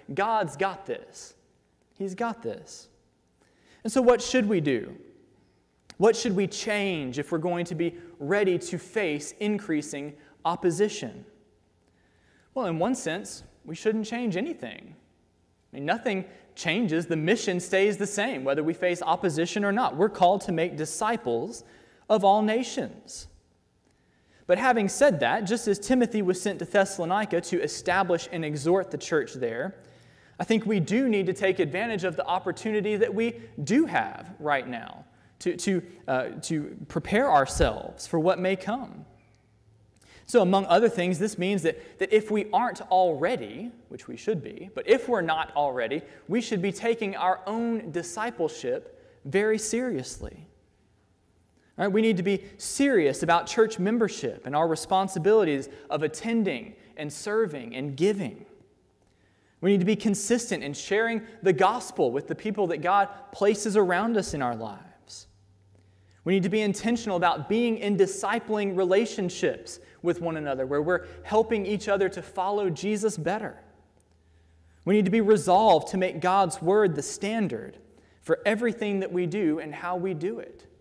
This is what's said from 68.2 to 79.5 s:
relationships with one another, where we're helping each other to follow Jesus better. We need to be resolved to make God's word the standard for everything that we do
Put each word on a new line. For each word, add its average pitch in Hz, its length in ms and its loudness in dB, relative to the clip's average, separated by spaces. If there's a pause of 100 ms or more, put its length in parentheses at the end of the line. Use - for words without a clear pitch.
relationships 190 1040 0 (220)
with 170 200 0
one 165 160 -4
another, 139 280 -2
where 143 160 0
we're 170 260 0 (160)
helping 220 420 0
each 208 240 -2
other 196 200 4
to 185 120 -8
follow 202 480 -2
Jesus 208 480 -2
better. 175 420 -4 (1300)
We 180 80 2
need 214 120 6
to 175 60 0
be 226 100 4
resolved 196 680 6
to 196 80 -4
make 185 240 0
God's 180 400 2
word 190 340 4
the 143 60 -2
standard 196 760 -4 (440)
for - 240 0
everything 220 540 0
that 190 120 -4
we 180 140 0
do 165 340 0